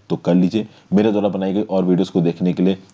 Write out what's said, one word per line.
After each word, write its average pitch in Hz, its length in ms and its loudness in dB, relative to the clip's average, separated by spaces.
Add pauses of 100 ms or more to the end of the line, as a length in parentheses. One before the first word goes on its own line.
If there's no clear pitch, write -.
(100)
तो 85 80 -2
कर 87 160 0
लीजिए। 92 320 0 (260)
मेरे 107 200 2
द्वारा 101 160 0
बनाई 95 240 -4
गई 104 100 -2
और 95 220 -2
वीडियोज़ 90 280 0
को 95 80 0
देखने 87 320 -2
के 85 100 -2
लिए 92 160 0 (160)